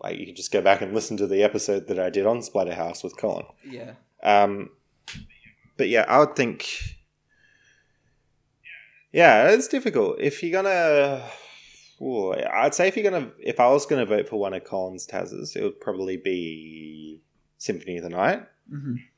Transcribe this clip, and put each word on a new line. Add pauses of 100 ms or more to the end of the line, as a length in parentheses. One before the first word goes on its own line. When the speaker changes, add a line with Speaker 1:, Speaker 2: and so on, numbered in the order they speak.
Speaker 1:
like,
you
can
just
go
back
and
listen
to
the
episode
that
I
did
on
Splatterhouse
with
Colin. (180)
Speaker 2:
Yeah. (300)
Speaker 1:
Um, (1080)
but
yeah,
I
would
think, (2250)
yeah,
it's
difficult.
If
you're
gonna, (720)
ooh,
I'd
say
if
you're
gonna,
if
I
was
gonna
vote
for
one
of
Colin's
Taz's,
it
would
probably
be (360)
Symphony
of
the
Night. (280)
Speaker 2:
Mm-hmm. (220)